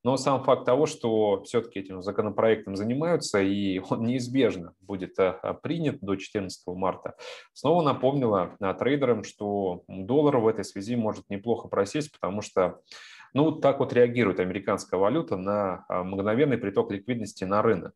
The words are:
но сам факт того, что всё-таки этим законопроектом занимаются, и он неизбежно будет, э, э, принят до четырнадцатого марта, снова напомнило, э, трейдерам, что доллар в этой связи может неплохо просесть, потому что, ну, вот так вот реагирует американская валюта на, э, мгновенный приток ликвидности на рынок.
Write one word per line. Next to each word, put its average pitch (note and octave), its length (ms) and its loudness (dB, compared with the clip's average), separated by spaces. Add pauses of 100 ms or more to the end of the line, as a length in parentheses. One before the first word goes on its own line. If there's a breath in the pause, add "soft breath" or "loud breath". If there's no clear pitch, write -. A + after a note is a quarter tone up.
но C3 140 2
сам C3 260 0
факт B2+ 220 4
того, C3 200 4
что A2 580 2
всё-таки - 360 -4
этим F#2+ 240 -10
законопроектом G#2+ 720 0
занимаются, B2+ 680 0
и G2 380 0 (100)
он A#2 160 -2
неизбежно A#2+ 720 0
будет, F#2 400 -8
э, F#2 220 2
э, G#2 200 -4
принят D3+ 400 -2
до G2 140 -2
четырнадцатого F#2 600 -8
марта, F2+ 400 -4 (380 loud breath)
снова E3+ 280 2
напомнило, B2+ 800 2
э, F#2+ 160 -2
трейдерам, B2 480 2
что G2+ 640 -4
доллар B2+ 500 2
в A2 100 4
этой G#2+ 160 0
связи G2+ 320 -8
может G#2+ 340 -2
неплохо G2+ 380 -4
просесть, - 440 -2
потому G2 300 -6
что, F2+ 400 0 (520 loud breath)
ну, C3+ 120 2
вот D#3 160 0
так C3+ 180 4
вот B2 140 -2
реагирует A#2+ 460 4
американская F#2 600 -2
валюта A#2 380 0
на, F#2+ 520 -2
э, F#2 120 -2
мгновенный G#2+ 560 0
приток A2 340 -2
ликвидности G#2 520 -6
на G2+ 180 2
рынок. G2 340 0